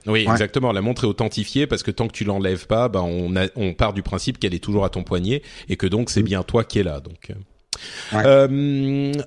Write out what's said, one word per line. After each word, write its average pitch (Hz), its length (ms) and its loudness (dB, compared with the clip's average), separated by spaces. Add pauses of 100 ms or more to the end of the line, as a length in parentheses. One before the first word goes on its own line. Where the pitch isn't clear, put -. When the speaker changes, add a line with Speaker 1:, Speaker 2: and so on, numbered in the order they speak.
Speaker 1:
oui, 107 200 2
Speaker 2:
Ouais. 110 60 4
Speaker 1:
exactement. 117 400 2
La 98 100 0
montre 123 220 0
est 117 40 4
authentifiée 110 580 0
parce 104 160 -2
que - 80 -4
tant 113 160 -2
que 107 60 -6
tu - 120 -6
l'enlèves 98 420 0
pas, 120 240 2
bah, 95 120 0
on 87 320 -2
a... 92 120 2 (100)
on 98 160 -2
part 104 220 0
du 98 80 -4
principe 98 360 -4
qu'elle 98 160 -2
est 85 80 -6
toujours 101 220 0
à 92 60 0
ton 90 140 -6
poignet 95 360 -2 (300)
et 90 60 -4
que 95 100 -2
donc 107 240 0
c'est - 100 2
Speaker 2:
Mm. 104 40 4
Speaker 1:
bien 92 180 0
toi 113 220 2
qui - 160 -2
es - 20 4
là. 76 180 -4
Donc, 76 300 -18
euh. 101 40 -12 (800)
Speaker 2:
Ouais. 107 120 2
Speaker 1:
Euh, 139 880 4 (140)